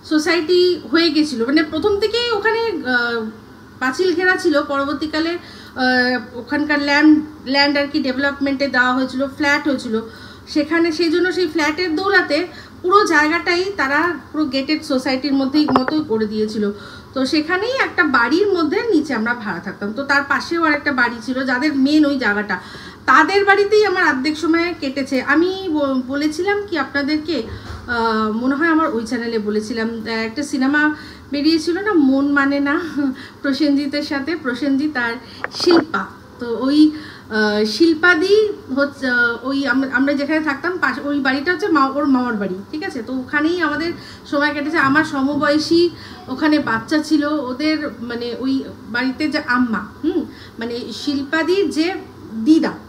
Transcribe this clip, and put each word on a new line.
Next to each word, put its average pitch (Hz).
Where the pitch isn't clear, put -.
সোসাইটি 349
হয়ে 330
গেছিলো, 277
মানে 311
প্রথম 320
থেকেই 466
ওখানে, 440
আহ, 247
পাঁচিল 311
ঘেরা 370
ছিল। 294
পরবর্তীকালে, 302
আহ, 254
ওখানকার 294
land, 302
land 285
আর 285
কি 285
ডেভেলপমেন্টে 277
দেওয়া 254
হয়েছিল, 262
flat 294
হয়েছিল 233
সেখানে, 320
সেই 330
জন্য 349
সেই 339
ফ্ল্যাটের 311
দৌড়াতে 359
পুরো 392
জায়গাটাই 339
তারা 330
পুরো 311
gated 269
সোসাইটির 262
মধ্যেই 269
মতো -
করে 220
দিয়েছিল। 214
তো 262
সেখানেই 359
একটা 392
বাড়ির 277
মধ্যে 359
নিচে 294
আমরা 226
ভাড়া 208
থাকতাম। 202
তো 269
তার 285
পাশেও 330
আর 302
একটা 285
বাড়ি 240
ছিল, 262
যাদের 269
main 285
ওই 277
জায়গাটা, 202
তাদের 320
বাড়িতেই 403
আমার 359
অর্ধেক 285
সময় 339
কেটেছে। 269
আমি 370
ব-, 277
বলেছিলাম 320
কি 330
আপনাদেরকে, 285
আহ, 226
মনে 254
হয় 330
আমার 320
ওই 226
চ্যানেলে 233
বলেছিলাম, 214
আহ, 226
একটা 226
cinema 294
বেরিয়েছিল 320
না, 415
মন 285
মানে 277
না, 285
প্রসেনজিতের 285
সাথে, 302
প্রসেনজিৎ 269
আর 233
শিল্পা। 320
তো 233
ওই, 302
আহ, 214
শিল্পাদি 349
হচ্ছে, 277
আহ, 240
ওই 277
আম-, 262
আমরা 277
যেখানে 285
থাকতাম 311
পাশে, 277
ওই 285
বাড়িটা 277
হচ্ছে 403
মা-, 269
ওর 294
মামার 247
বাড়ি, 190
ঠিক 311
আছে? 269
তো 240
ওখানেই 302
আমাদের 311
সময় 294
কেটেছে। 302
আমার 277
সমবয়সী 294
ওখানে 302
বাচ্চা 226
ছিল, 294
ওদের 294
মানে 240
ওই 269
বাড়িতে 254
যে 285
আম্মা, 247
হুম, 330
মানে 233
শিল্পাদির 294
যে 339
দিদা 285